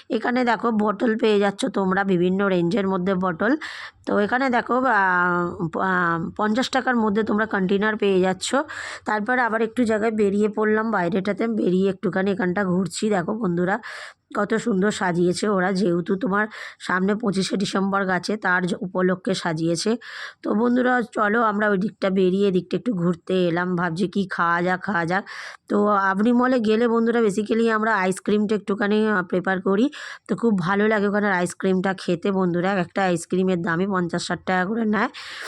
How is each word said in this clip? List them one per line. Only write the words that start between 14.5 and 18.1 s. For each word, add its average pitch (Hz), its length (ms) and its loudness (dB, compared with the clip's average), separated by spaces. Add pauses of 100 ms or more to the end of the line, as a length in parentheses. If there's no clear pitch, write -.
সুন্দর 208 380 2
সাজিয়েছে 180 560 0
ওরা, 190 240 2
যেহেতু 180 440 0
তোমার 202 320 0 (320)
সামনে 185 360 0
পঁচিশে 190 420 -2
ডিসেম্বর 196 480 0
গেছে, 185 320 -2